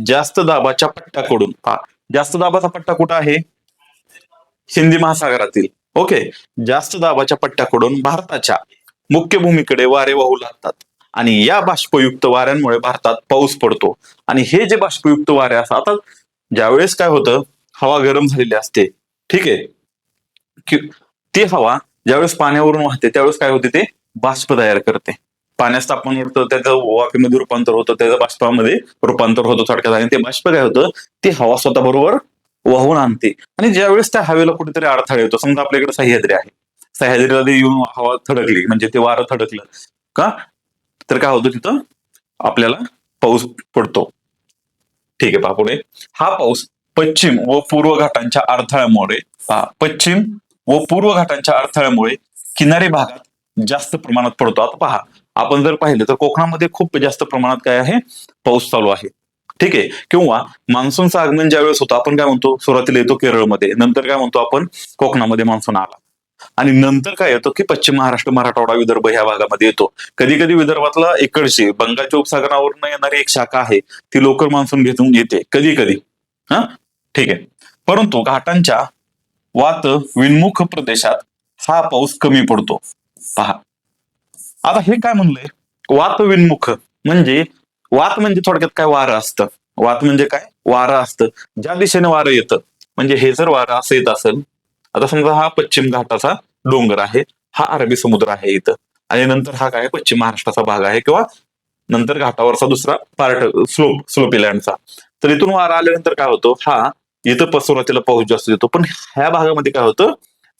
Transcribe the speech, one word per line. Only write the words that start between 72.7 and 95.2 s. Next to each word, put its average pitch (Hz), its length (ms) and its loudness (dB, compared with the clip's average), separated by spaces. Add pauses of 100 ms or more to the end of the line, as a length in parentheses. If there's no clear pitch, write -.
येणारी 143 320 -2
एक 135 80 -4
शाखा 127 300 -2
आहे, 110 220 0
ती - 440 -2
लवकर 135 240 2
मान्सून 139 340 0
घेऊन 127 320 2
येते 113 280 2 (100)
कधी 151 220 2
कधी. 101 200 2 (560)
हा, 220 160 0 (480)
ठीक 127 140 0
आहे, 90 100 -2 (480)
परंतु 196 360 0
घाटांच्या 135 640 0 (720)
वात 151 320 0 (300)
विन्मुख 151 460 2
प्रदेशात 117 520 -2 (540)
हा 165 120 2
पाऊस 139 380 -2
कमी 135 240 2
पडतो. - 340 -2 (600)
पहा, 196 160 -2 (1120)
आता 196 160 2
हे 180 120 0
काय 233 200 0
म्हणलंय, 170 320 0 (460)
वात 143 300 2
विन्मुख 175 500 4 (340)
म्हणजे, 156 400 2 (480)
वात 185 280 2
म्हणजे 202 260 0
थोडक्यात 165 300 0
काय, 160 100 0
वारं 135 260 2
असतं. 110 340 -2 (300)
वात 120 280 0
म्हणजे 143 200 4
काय, 143 200 -4 (220)
वारं 123 260 2
असतं, 127 340 0 (360)
ज्या 160 120 -6
दिशेने 180 340 2
वारं 151 220 2
येतं, 113 260 0 (400)
म्हणजे 135 180 0
हे 131 180 2
जर 160 160 0
वारं 127 240 0
असं 123 220 -2
येत 123 140 0
असेल, 113 320 -2 (540)
आता 127 120 0
समजा 151 260 0